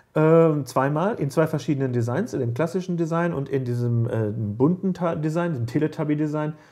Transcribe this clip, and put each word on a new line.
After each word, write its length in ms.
ähm, 500
zweimal 500
in 140
zwei 160
verschiedenen 480
Designs, 400
in 60
dem 160
klassischen 420
Design 360
und 160
in 160
diesem, 440
äh, 260
bunten 600
Ta-, 180
Design, 400
dem 140
Teletubby-Design. 840